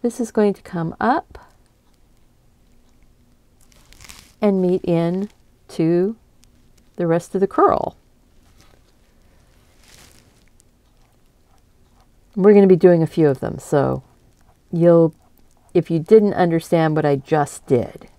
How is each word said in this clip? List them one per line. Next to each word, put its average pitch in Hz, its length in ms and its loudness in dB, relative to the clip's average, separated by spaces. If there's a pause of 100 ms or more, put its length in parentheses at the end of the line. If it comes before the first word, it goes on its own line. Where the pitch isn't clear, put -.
this 240 200 -6
is 226 100 -8
going 208 220 0
to - 80 -14
come 165 400 -10
up - 360 -4 (3000)
and 196 200 0
meet 180 240 0
in 175 420 -2 (400)
to 175 480 -2 (800)
the - 100 -6
rest 254 300 -4
of 190 60 -2
the 196 60 -2
curl. - 500 -2 (4000)
We're 202 160 4
gonna 202 140 6
be 185 100 2
doing 175 260 4
a 156 40 -2
few 156 200 0
of 135 140 -2
them, - 180 -10
so 131 420 -4 (680)
you'll, 170 420 2 (600)
if 170 180 -2
you 165 80 -2
didn't 208 360 2
understand 165 600 -2
what 151 80 -2
I 143 140 0
just - 500 -6
did - 400 -4 (120)